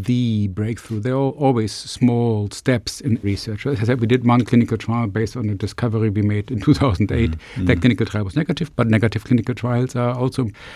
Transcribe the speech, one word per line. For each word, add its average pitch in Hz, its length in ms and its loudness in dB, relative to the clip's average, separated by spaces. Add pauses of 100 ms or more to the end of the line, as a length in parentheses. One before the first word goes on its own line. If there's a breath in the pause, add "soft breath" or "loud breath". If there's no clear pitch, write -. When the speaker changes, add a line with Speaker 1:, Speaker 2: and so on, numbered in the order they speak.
Speaker 1:
the 113 460 0
breakthrough. 107 500 -6
There 127 160 -2
are 135 160 0
always 123 420 2
small 117 800 0
steps - 500 -2
in - 220 0
research. 101 420 -4
As 131 160 -2
I - 40 0
said, 123 140 2
we 117 80 0
did 120 180 2
one 120 200 4
clinical 117 320 2
trial 113 300 -2
based 107 280 -4
on 110 140 -4
a 104 60 -2
discovery 110 560 -2
we 104 100 0
made 101 300 0
in 143 100 -4
two 151 140 4
thousand 107 360 0
eight. 117 200 2
Speaker 2:
Mm-hmm. - 340 -6
Speaker 1:
That 87 160 4
clinical 117 240 2
trial 107 180 -4
was 95 120 -6
negative, 160 400 -2
but 117 120 2
negative 110 380 2
clinical 120 300 2
trials 123 400 -2
are 123 200 0
also 127 340 -2 (260 loud breath)